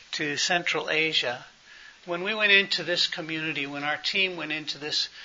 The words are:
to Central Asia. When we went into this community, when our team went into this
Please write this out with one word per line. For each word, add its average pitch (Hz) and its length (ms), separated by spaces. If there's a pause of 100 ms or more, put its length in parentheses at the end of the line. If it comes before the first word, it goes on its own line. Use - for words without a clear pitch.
(140)
to 147 240
Central 175 540
Asia. 151 520 (640)
When 175 180
we 208 120
went 208 160
into 196 320
this 170 240
community, 156 580
when 143 180
our 147 140
team 190 400
went 156 140
into 151 260
this 147 320 (160)